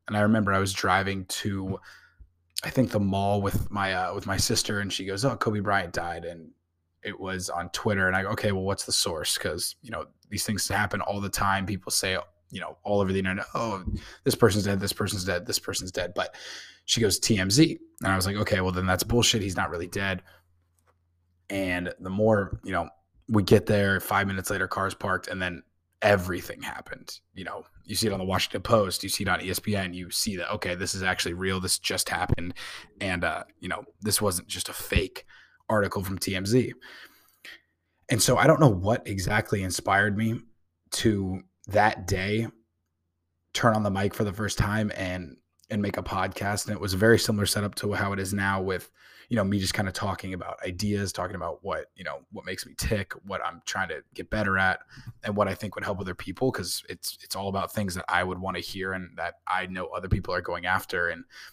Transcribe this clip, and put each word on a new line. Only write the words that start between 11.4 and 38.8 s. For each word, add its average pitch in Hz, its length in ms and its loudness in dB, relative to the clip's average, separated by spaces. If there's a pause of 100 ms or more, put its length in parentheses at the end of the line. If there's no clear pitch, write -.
People 95 260 -6
say, 92 260 0 (340)
you 92 100 -10
know, 76 220 -10
all 101 180 4
over 95 100 2
the 95 80 2
internet, 95 340 -2
"Oh, 101 300 -2 (400)
this - 120 2
person's 104 280 6
dead, 98 160 0
this 98 140 -2
person's 95 320 -2
dead, 90 200 -2
this - 140 -2
person's - 320 -6
dead." 87 240 -4
But - 200 -4 (500)
she - 160 2
goes, 101 180 4
"T 110 180 4
M 95 140 2
Z." 151 280 6 (220)
And 98 120 2
I - 20 4
was 92 100 2
like, 101 120 0
"Okay, 101 240 2
well, 92 100 2
then 90 140 0
that's 92 180 2
bullshit. 117 380 4
He's 95 160 -2
not 92 120 0
really 87 180 -6
dead." 98 360 -2 (1300)
And 90 500 -2
the 95 100 -8
more, 104 540 4
you 95 80 -8
know, 82 180 0 (380)
we 104 160 6
get 104 220 6
there, 98 340 4
five 101 260 0
minutes 98 240 -4
later, 95 200 -2
car's 95 240 -2
parked, - 340 -2
and 92 140 -6
then 87 220 -6 (380)
everything 92 600 2
happened. - 600 -12 (120)
You 95 120 -12
know, 98 180 -10 (220)
you 101 100 -6
see 110 120 2
it 101 60 0
on 95 60 -2
the 92 60 -2
Washington 95 360 0
Post, 104 420 4
you 98 60 -4
see - 140 -2
it 98 60 0
on 87 100 4
E 92 100 -6
S 90 100 -2
P 107 140 -2
N, 92 200 -2
you 87 180 -10
see - 240 0
that, 85 160 -4
"Okay, 90 240 -2
this 92 180 -2
is 95 80 -4
actually 90 320 0
real. 95 280 0
This - 180 0
just - 300 -2
happened." 87 460 0 (440)
And, 90 240 -2
uh, 82 220 -2 (160)
you 90 80 -8
know, 104 160 -6 (160)
this 104 200 2
wasn't 95 280 0
just - 180 -6
a - 60 -10
fake - 520 0 (440)
article 101 340 2
from 95 140 -4
T 95 180 -2
M 95 100 -2
Z. 117 280 2 (1400)
And 113 120 4
so 127 140 6
I 104 120 6
don't 156 120 10
know 156 80 10
what 101 400 2